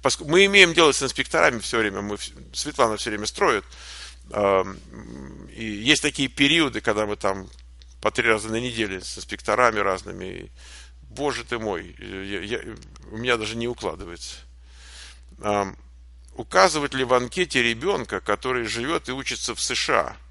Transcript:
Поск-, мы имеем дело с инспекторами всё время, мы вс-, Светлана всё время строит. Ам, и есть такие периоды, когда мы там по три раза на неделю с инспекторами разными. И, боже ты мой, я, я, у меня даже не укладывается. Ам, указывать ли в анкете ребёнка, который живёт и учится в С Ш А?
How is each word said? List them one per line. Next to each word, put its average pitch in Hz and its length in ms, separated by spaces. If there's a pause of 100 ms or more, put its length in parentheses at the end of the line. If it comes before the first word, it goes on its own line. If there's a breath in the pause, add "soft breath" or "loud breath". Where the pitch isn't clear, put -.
Поск-, 139 240
мы 175 200
имеем 190 280
дело 160 180
с - 100
инспекторами 135 580
всё - 180
время, 101 240
мы 104 140
вс-, - 180 (180)
Светлана 120 440
всё 117 140
время 107 160
строит. 127 380 (680 loud breath)
Ам, 98 460 (800)
и 113 100
есть 110 380
такие 139 260
периоды, 143 520
когда 107 260
мы 104 100
там 98 320 (540)
по 110 80
три 117 180
раза 110 220
на 113 100
неделю 113 420
с - 140
инспекторами 110 600
разными. 95 480
И, 92 240 (580 loud breath)
боже 117 360
ты 120 140
мой, 98 400
я, 98 420
я, 110 340 (360)
у 107 60
меня 120 220
даже 110 180
не 117 120
укладывается. 87 680 (1040 loud breath)
Ам, 101 380 (560)
указывать 151 580
ли 131 120
в 123 100
анкете 127 480
ребёнка, 117 580
который 120 460
живёт 123 420
и 127 40
учится 127 420
в - 60
С - 140
Ш 117 260
А? 69 160 (140)